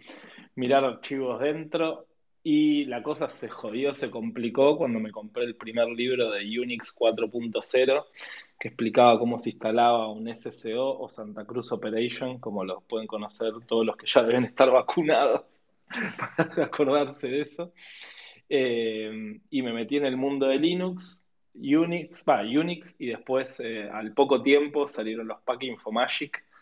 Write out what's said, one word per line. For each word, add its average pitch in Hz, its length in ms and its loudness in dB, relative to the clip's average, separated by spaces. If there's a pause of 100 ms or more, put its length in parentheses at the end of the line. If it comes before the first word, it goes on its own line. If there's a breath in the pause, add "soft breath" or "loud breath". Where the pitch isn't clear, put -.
(540 loud breath)
mirar 131 300 2
archivos 127 560 -4
dentro, 156 680 -4 (380)
y 151 420 4
la 120 160 -6
cosa 143 280 -4
se - 180 -14
jodió, 123 480 -4
se 120 160 -6
complicó 120 640 2
cuando 123 220 -2
me 110 120 -6
compré 107 340 -6
el 117 100 -8
primer 117 320 0
libro 120 420 0
de 101 120 -4 (180)
Unix 123 320 -6
cuatro 113 360 2
punto 117 360 -4
cero, 131 420 4 (580 loud breath)
que 113 60 -6
explicaba 117 500 6
cómo 117 220 0
se - 80 -4
instalaba 117 580 2
un 107 220 -10
S 117 200 -12
C 110 240 -10
O 131 280 -2
o 120 80 -12
Santa 107 340 -14
Cruz 117 300 -6
Operation, 120 680 -4
como 104 240 -6
los 95 220 -8
pueden 110 220 -6
conocer 107 440 -6 (160)
todos 113 180 2
los 110 120 -2
que - 100 -10
ya 127 160 6
deben 120 220 4
estar 131 260 4
vacunados, 131 920 2 (280)
<laughs> - 480 -6
para 160 300 0
acordarse 139 600 0
de 135 140 -2
eso. 170 320 -10 (760 loud breath)
Eh, 110 1000 -2
y 139 120 0
me 120 120 -2
metí 117 240 -2
en 143 80 0
el 127 100 0
mundo 135 320 0
de 135 120 4
Linux, 180 640 -2 (320)
Unix, 165 680 0
va, 131 200 4
Unix, 156 560 -2
y 131 80 -8
después, 131 520 -4
eh, 110 320 -8
al 107 220 -8
poco 135 280 4
tiempo 143 460 2
salieron 113 400 -8
los 113 140 -10
Pack 123 220 -6
Infomagic, 120 840 -4 (160 loud breath)